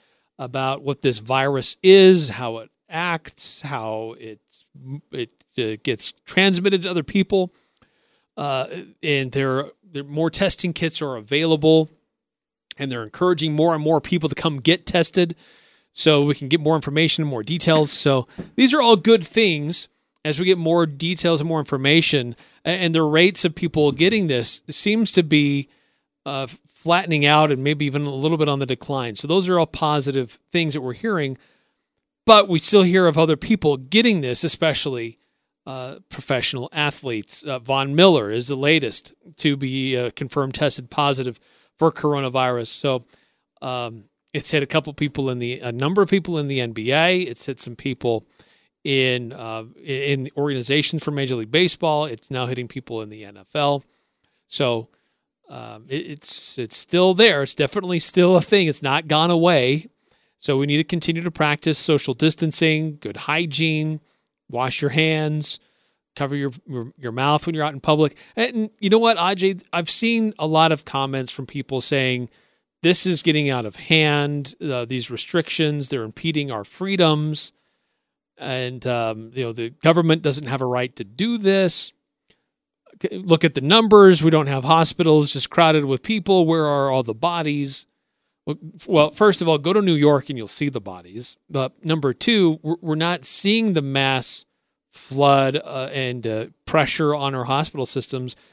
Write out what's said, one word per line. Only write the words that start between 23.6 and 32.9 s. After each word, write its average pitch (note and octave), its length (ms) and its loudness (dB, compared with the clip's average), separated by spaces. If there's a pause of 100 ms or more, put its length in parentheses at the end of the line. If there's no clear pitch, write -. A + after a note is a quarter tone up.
getting F3+ 360 0
this B2 420 -2
seems G#3 420 0
to F#3 100 4
be, C#3+ 460 0 (560)
uh, C3+ 220 -6
flattening E3 800 -2
out D3+ 260 4
and C3 100 -4
maybe D3 220 -2
even D3 220 -4
a C#3 80 -8
little D#3 240 -2
bit D3+ 100 0
on C#3 120 -2
the C3+ 60 -4
decline. B2+ 480 -6
So C#3+ 140 -8
those F3+ 220 0
are F3+ 80 2
all E3 80 2
positive C#3 720 -2 (120)
things E3 220 -2
that D3 80 -6
we're B2+ 140 -8
hearing, D3+ 420 -4 (880)
but G#3 240 8
we E3+ 100 2
still G3 240 6
hear F3+ 240 4